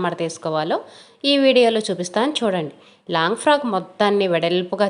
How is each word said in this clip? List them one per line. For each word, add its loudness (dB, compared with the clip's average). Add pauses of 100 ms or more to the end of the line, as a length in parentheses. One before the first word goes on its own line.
మడత -4
వేసుకోవాలో -4 (540)
ఈ 4 (100)
వీడియోలో 4
చూపిస్తాను -2
చూడండి. -2 (420)
లాంగ్ 0
ఫ్రాక్ 2 (100)
మొత్తాన్ని 0
వెడల్పుగా 0